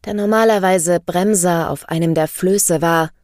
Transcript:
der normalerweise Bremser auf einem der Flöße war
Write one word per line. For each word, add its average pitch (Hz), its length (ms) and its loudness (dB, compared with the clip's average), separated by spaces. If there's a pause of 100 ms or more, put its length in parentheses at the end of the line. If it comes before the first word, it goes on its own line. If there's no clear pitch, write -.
der 208 100 -8
normalerweise 202 840 2
Bremser 180 720 0
auf - 180 -10
einem 165 280 0
der 156 100 0
Flöße 180 560 -2
war 165 280 0 (140)